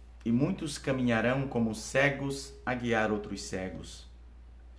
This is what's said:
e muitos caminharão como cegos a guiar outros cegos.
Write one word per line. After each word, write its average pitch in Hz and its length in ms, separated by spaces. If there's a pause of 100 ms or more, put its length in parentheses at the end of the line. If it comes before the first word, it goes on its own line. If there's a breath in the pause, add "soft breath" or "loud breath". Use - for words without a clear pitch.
(240)
e 117 80
muitos 156 440
caminharão 127 680
como 117 260
cegos 135 800 (140)
a 127 80
guiar 113 380
outros 101 300
cegos. - 680 (680)